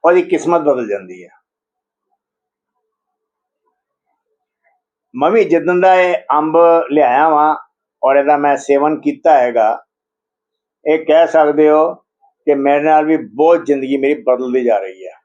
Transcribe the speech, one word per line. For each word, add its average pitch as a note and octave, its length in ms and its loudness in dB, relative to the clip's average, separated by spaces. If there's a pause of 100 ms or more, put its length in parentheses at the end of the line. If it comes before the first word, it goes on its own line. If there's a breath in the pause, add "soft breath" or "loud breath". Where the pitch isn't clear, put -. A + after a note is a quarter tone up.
ਉਹਦੀ F3 200 2
ਕਿਸਮਤ E3+ 380 -2
ਬਦਲ B2+ 260 -2
ਜਾਂਦੀ F#2 360 -10
ਹੈ। E2+ 60 -20 (3750)
ਮੈਂ C3+ 180 -2
ਵੀ A3 120 2
ਜਿੱਦਣ E3+ 360 0
ਦਾ F#3 160 4
ਇਹ F3+ 200 0 (180)
ਅੰਬ D#3 240 -2 (340)
ਲਿਆਇਆ C#3+ 380 2
ਵਾਂ D3+ 260 0 (460)
ਔਰ C3+ 140 2
ਇਹਦਾ C#3+ 220 2
ਮੈਂ C#3+ 200 0
ਸੇਵਨ C#3+ 440 -2
ਕੀਤਾ D3+ 360 0
ਹੈਗਾ, A#2+ 480 0 (1000)
ਇਹ D#3 200 -2
ਕਹਿ D#3+ 220 2
ਸਕਦੇ D3+ 420 2
ਹੋ D#3 240 2 (540)
ਕਿ D3 80 2
ਮੇਰੇ C#3+ 280 0
ਨਾਲ D#3 220 2
ਵੀ D#3 120 0
ਬਹੁਤ C#3+ 480 0
ਜ਼ਿੰਦਗੀ C#3 320 -4
ਮੇਰੀ C#3 260 -4
ਬਦਲਦੀ B2+ 400 -2
ਜਾ A2+ 160 0
ਰਹੀ F#2+ 280 -14
ਹੈ। - 60 -18 (120)